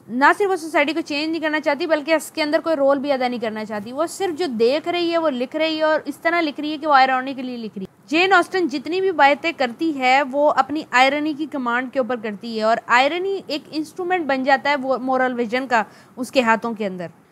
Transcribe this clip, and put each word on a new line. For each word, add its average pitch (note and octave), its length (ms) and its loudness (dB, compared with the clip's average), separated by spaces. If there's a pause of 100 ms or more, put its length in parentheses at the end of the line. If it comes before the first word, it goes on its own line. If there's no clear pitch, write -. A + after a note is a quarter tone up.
ना C4+ 260 4
सिर्फ G4 160 0
वो F#4+ 80 0
society D4 360 0
को D#4+ 80 -4
change D4+ 280 -4
नहीं E4 120 -4
करना D#4 180 -2
चाहती D4 280 -2
बल्कि D4+ 280 0
इसके - 260 -2
अंदर D4+ 180 0
कोई D#4+ 160 -2
role C#4 240 4
भी C#4+ 100 -4
अदा B3+ 180 0
नहीं B3 120 -4
करना G#3+ 240 -4
चाहती, G#3+ 280 -8
वो D4+ 160 -2
सिर्फ F4+ 280 -4
जो F4 120 -2
देख B3+ 400 0
रही F4 220 0
है E4+ 80 0
वो D#4+ 120 0
लिख B3+ 260 -4
रही D#4 220 0
है D#4 60 -2
और D#4 240 2
इस D4 140 -8
तरह E4+ 200 0
लिख D4 180 -4
रही D4+ 120 -4
है D#4 60 -6
कि C#4+ 80 -8
वो D4+ 80 2
आयरॉनिकली C4 640 2
लिख A3 200 -10
रही F#3+ 80 -8
है। - 240 -18
जेन F#4 240 2
ऑस्टन F4 340 2
जितनी D4+ 340 -4
भी F#4+ 120 0
बातें D4 400 4
करती C#4 400 -2
है C4 300 4
वो C#4+ 240 2
अपनी C#4+ 460 0
irony C#4+ 400 4
की D4 140 -8
command B3 440 -4
के C#4 80 -4
ऊपर B3 200 -2
करती A3 380 -8
है G#3+ 80 0
और A3+ 240 2
irony E4+ 600 2
एक C#4+ 240 -8
instrument E4+ 540 -4
बन C4 160 0
जाता C#4 260 2
है D4 80 2
वो C4 220 -2
moral B3+ 360 0
vision A#3+ 320 -2
का A3+ 180 2 (320)
उसके B3+ 240 -2
हाथों A3+ 320 2
के G#3 120 -6
अंदर। F3+ 260 -8 (200)